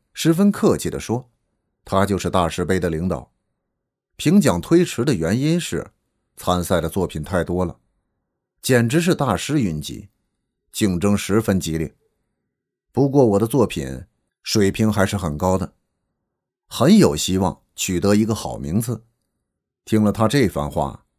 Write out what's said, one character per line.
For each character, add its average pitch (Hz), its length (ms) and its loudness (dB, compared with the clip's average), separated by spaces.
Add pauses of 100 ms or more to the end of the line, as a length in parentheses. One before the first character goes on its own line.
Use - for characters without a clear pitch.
(140)
十 - 180 0
分 196 200 4
客 170 260 2
气 - 120 -6
地 69 100 -6
说， - 300 -6 (540)
他 98 220 2
就 95 120 0
是 85 120 -4
大 85 180 2
师 87 160 -4
杯 90 160 0
的 85 100 -2
领 82 200 -4
导。 65 240 -8 (840)
评 175 240 2
奖 95 220 4
推 170 240 2
迟 120 180 -4
的 139 120 0
原 82 220 0
因 160 220 -2
是 - 320 -8 (460)
参 90 260 -2
赛 87 160 0
的 80 80 -2
作 90 180 -2
品 80 180 -8
太 85 200 -2
多 90 220 -4
了， - 140 -10 (840)
简 120 260 2
直 151 140 2
是 170 140 2
大 120 200 0
师 143 240 -4
云 80 220 -2
集， - 280 -14 (640)
竞 92 280 -2
争 101 180 2
十 107 240 0
分 98 180 0
激 80 200 -4
烈。 76 160 -8 (960)
不 139 180 2
过 135 160 4
我 101 140 4
的 110 80 2
作 120 180 2
品 65 400 -8 (380)
水 98 280 0
平 107 220 0
还 101 100 2
是 98 140 -2
很 82 180 -4
高 92 220 0
的， 87 160 -6 (920)
很 165 300 4
有 92 180 6
希 92 240 -2
望 92 240 -2 (120)
取 90 240 -4
得 101 140 2
一 107 100 4
个 110 120 -2
好 57 220 -8
名 73 220 -4
次。 117 240 -6 (800)
听 107 180 2
了 104 100 4
他 110 160 0
这 123 200 2
番 73 220 -4
话， 69 360 -6 (140)